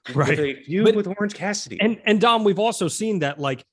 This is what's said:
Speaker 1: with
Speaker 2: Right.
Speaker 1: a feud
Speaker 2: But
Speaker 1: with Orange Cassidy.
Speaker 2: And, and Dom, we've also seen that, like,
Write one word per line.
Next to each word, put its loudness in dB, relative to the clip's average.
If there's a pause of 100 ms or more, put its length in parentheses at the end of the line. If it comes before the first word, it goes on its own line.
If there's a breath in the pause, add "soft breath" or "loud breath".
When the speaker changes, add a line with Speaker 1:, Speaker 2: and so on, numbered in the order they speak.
Speaker 1:
with -10
Speaker 2:
Right. 2
Speaker 1:
a -2
feud 0
Speaker 2:
But 6
Speaker 1:
with -2
Orange -4
Cassidy. -6
Speaker 2:
And, 0
and 2
Dom, 2
we've 2
also -2
seen -2
that, -4
like, -4